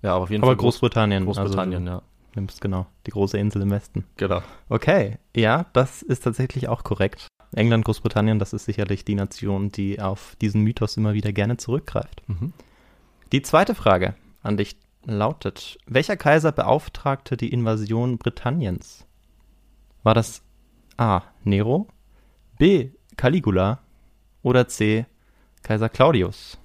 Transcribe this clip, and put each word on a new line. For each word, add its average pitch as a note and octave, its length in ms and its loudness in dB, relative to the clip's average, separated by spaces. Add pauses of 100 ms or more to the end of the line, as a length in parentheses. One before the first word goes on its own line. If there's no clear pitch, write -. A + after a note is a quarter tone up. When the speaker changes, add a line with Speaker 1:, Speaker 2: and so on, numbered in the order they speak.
Speaker 1:
ja, F#2 140 0
aber F#2 80 0
auf F2+ 80 -6
jeden G#2+ 120 0
Speaker 2:
Aber B2+ 100 8
Speaker 1:
Fall - 40 4
Groß-, - 40 -6
Speaker 2:
Großbritannien, G#2+ 640 2
also G2 140 -2
Speaker 1:
Großbritannien, F#2 440 -2
Speaker 2:
du F2+ 60 -6
Speaker 1:
ja. F2+ 100 -8 (320)
Speaker 2:
nimmst G2 280 -8
genau F#2 260 -4 (180)
die - 60 -10
große G2 260 0
Insel G2+ 240 0
im G2 80 0
Westen. - 360 -4 (120)
Speaker 1:
Genau. F#2 240 -2 (280)
Speaker 2:
Okay, A2+ 480 0 (180)
ja, A#2 380 2
das B2+ 280 2
ist - 220 -4
tatsächlich B2+ 460 -4
auch A#2 140 -4
korrekt. - 440 -2 (260)
England, A2+ 320 2
Großbritannien, A2 540 0
das G2 140 -4
ist G#2+ 120 -8
sicherlich G2+ 380 -4
die G#2 120 -2
Nation, G2+ 560 -4
die G2 280 -6
auf G2+ 400 -6
diesen G#2+ 220 2
Mythos G#2+ 340 0
immer G#2+ 180 0
wieder G#2 200 -2
gerne G#2+ 240 0
zurückgreift. - 720 -6
Speaker 1:
Mhm. G#2 260 -6 (800)
Speaker 2:
Die C3+ 80 2
zweite G3 340 2
Frage F#2 400 2 (260)
an G#2+ 140 -4
dich G2+ 220 -4 (280)
lautet, - 800 -4
welcher C3+ 300 0
Kaiser D#3 380 4
beauftragte - 840 -4
die A#2 160 -6
Invasion A2+ 680 -2
Britanniens? B2 840 -6 (1000)
War A2 100 4
das - 300 -2 (520)
A. G#2 280 2 (200)
Nero, G#2+ 440 0 (680)
B. D3 340 4 (260)
Caligula A2+ 600 2 (640)
oder B2 260 4
C. A2 360 0 (560)
Kaiser A2 280 -2
Claudius? B2+ 760 0